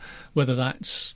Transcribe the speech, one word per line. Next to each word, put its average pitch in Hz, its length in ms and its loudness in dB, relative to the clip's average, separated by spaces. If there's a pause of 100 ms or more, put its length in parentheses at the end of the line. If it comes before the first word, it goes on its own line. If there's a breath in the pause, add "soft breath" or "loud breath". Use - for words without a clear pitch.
(340 loud breath)
whether 131 220 4
that's - 600 0